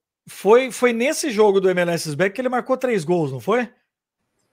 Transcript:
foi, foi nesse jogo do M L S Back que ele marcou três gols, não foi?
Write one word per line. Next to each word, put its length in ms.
foi, 460
foi 220
nesse 360
jogo 300
do 100
M 120
L 100
S 240
Back 180
que 60
ele 80
marcou 300
três 260
gols, 260
não 120
foi? 280